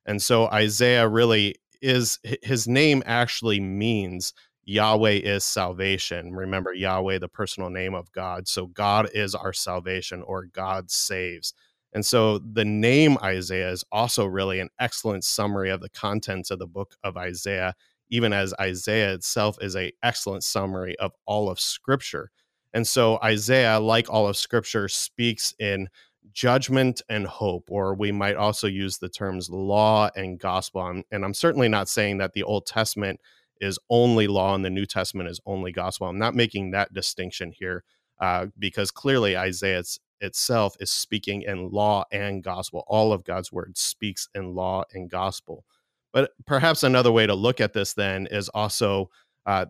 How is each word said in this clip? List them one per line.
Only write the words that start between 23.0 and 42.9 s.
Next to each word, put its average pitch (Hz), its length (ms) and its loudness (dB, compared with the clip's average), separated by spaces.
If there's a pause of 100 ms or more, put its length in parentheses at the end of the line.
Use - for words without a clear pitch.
Isaiah, 110 560 4
like 113 300 2
all 107 180 4
of 101 80 -2
Scripture, 107 520 0
speaks - 720 -2
in 98 300 -2 (420)
judgment 127 760 2
and 107 200 -2
hope, 90 420 -4
or 98 240 -2
we 101 180 -2
might 101 240 0
also 104 300 0
use 95 320 -2
the 90 120 -8
terms 92 380 -6
law 104 680 2
and 92 240 -8
gospel. 95 420 -4
I'm, 90 300 -6
and 101 120 -4
I'm 98 120 -4
certainly 131 340 2
not 101 180 2
saying 101 300 0
that 95 160 -4
the 98 80 -4
Old 101 240 -2
Testament 104 540 -2 (420)
is 98 160 -4 (140)
only 117 340 6
law 98 300 2
and 95 100 -2
the 92 60 -4
New 98 160 -2
Testament 92 420 -4
is 87 160 -12
only 95 260 -6
gospel. 90 360 -6
I'm 90 100 -8
not 113 160 0
making 101 380 0
that 98 220 -2
distinction 90 580 -6
here, 90 320 -8 (360)
uh, 92 280 0 (100)
because 98 320 -2
clearly 117 480 2
Isaiah 92 400 -2
it's, - 220 -6 (200)
itself 101 600 0
is 95 100 -6
speaking 101 540 -4
in 92 260 -6
law 101 420 2
and 101 300 -4
gospel. 90 460 -8
All 110 260 4